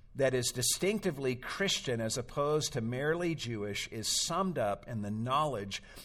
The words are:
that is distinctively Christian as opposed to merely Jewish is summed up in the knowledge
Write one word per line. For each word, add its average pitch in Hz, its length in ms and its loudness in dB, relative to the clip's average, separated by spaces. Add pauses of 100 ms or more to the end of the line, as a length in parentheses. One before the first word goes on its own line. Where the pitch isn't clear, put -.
(140)
that 131 180 4
is 123 200 2
distinctively 139 840 0
Christian 127 680 0
as 113 160 0
opposed 147 560 0
to 131 80 -2
merely 151 540 2
Jewish 104 540 -4
is - 380 0
summed 175 320 0
up 101 300 0
in 110 140 -2
the 104 80 -2
knowledge 120 720 0 (220)